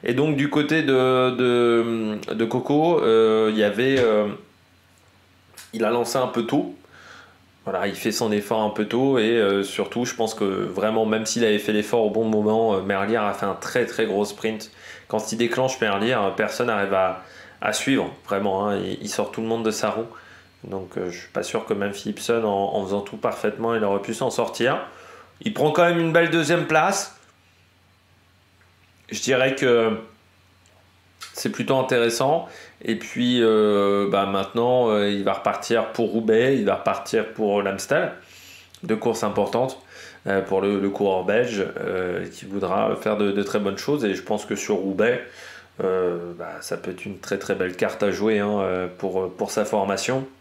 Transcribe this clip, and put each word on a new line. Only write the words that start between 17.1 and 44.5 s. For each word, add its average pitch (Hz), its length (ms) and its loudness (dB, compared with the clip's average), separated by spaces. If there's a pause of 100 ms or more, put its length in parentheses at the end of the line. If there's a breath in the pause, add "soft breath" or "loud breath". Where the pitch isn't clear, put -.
à - 120 -2
suivre, 110 360 0 (160)
vraiment, 101 440 -2
hein. 101 80 -2
Il, 95 260 -6
il 104 60 -10
sort 101 240 -4
tout - 80 -8
le 113 80 -4
monde 113 160 -2
de 110 80 0
sa 107 180 -2
roue. 113 160 -6 (560 loud breath)
Donc, 95 340 -10
euh, 92 140 -4
je 87 80 -12
suis - 140 -18
pas - 100 -4
sûr 107 220 -4
que 110 100 -2
même 101 180 -2
Philipsen, 113 520 -2
en, 98 320 0
en 101 80 -2
faisant 98 160 -2
tout 101 160 -10
parfaitement, 113 580 -2
il 110 80 0
aurait 101 180 0
pu 110 140 -6
s'en 127 160 -2
sortir. 123 480 0 (640 loud breath)
Il - 120 -4
prend 151 200 2
quand 170 140 6
même 170 120 2
une 165 140 0
belle 170 180 6
deuxième 170 360 2
place. 165 520 2 (1900)
Je 107 100 -8
dirais 131 360 2
que 117 340 4 (1400)
c'est - 180 -4
plutôt 123 240 -2
intéressant. 131 720 2 (380 loud breath)
Et 110 120 -2
puis, 123 460 0
euh, 101 680 4
bah, 98 160 2
maintenant, 117 640 0
euh, 104 200 2
il 98 140 -2
va 98 80 0
repartir - 600 0
pour 113 180 0
Roubaix, 113 460 4
il 107 100 0
va 95 100 2
repartir - 560 -2
pour 101 300 0
l'Amstel. 98 500 -2 (680 loud breath)
Deux 113 140 0
courses 113 280 -2
importantes, 110 580 -2 (440 loud breath)
euh, 98 160 2
pour 95 180 0
le, 101 180 2
le 98 120 0
coureur 95 340 0
belge, 107 400 0 (160)
euh, 92 460 -4
qui - 180 -16
voudra 98 520 -2
faire 107 200 -2
de, 104 160 0
de 101 100 0
très 98 160 -2
bonnes 98 200 -2
choses. 143 260 -2
Et 98 100 0
je 90 80 -8
pense 104 220 -4
que 104 120 -6